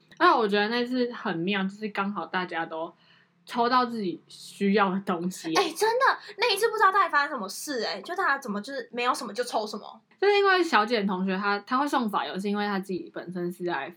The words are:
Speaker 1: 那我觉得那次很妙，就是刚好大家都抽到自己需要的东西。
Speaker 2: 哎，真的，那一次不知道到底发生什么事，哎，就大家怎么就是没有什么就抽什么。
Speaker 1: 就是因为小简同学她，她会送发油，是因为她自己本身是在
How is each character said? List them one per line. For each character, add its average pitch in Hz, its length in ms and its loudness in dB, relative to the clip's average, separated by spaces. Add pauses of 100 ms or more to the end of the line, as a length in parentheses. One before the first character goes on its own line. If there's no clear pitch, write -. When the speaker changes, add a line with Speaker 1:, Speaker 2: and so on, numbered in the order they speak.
(180)
Speaker 1:
那 339 180 6
我 226 120 4
觉 202 100 2
得 208 120 4
那 240 140 0
次 247 300 0
很 185 240 -4
妙， 190 240 0
就 190 80 0
是 208 200 -8
刚 202 220 -2
好 170 140 -6
大 180 180 -2
家 165 220 -4
都 165 260 -8 (540)
抽 240 220 0
到 254 180 4
自 233 140 -6
己 185 280 -4
需 - 460 -2
要 202 180 4
的 196 100 0
东 180 280 -2
西。 - 260 -6
Speaker 2:
哎， 392 80 4 (120)
真 440 140 2 (100)
的， 494 180 4 (200)
那 440 140 2
一 403 60 2
次 440 120 2
不 427 60 -4
知 415 60 -2
道 381 100 8
到 392 100 4
底 339 80 2
发 294 120 2
生 294 80 -2
什 294 80 -6
么 190 100 -6
事， 240 360 -6
哎， 165 180 -4
就 349 140 -10
大 370 120 0
家 277 100 2
怎 247 120 -8
么 202 120 -4
就 269 120 -12
是 269 180 -8
没 240 120 -4
有 247 100 2
什 254 120 -6
么 202 80 -10
就 247 100 -4
抽 226 220 -2
什 214 120 -8
么。 - 240 -16 (180)
Speaker 1:
就 392 80 4
是 415 80 6
因 403 100 4
为 370 180 6
小 220 220 4
简 220 200 2
同 190 200 -2
学 190 100 0
她， 202 240 0
她 254 180 -2
会 285 100 2
送 254 220 0
发 156 160 -2
油， 151 140 -6
是 208 80 -4
因 202 80 0
为 208 100 -2
她 202 140 -2
自 190 140 -6
己 - 200 -8
本 - 180 -10
身 175 200 -4
是 180 140 -8
在 160 300 -4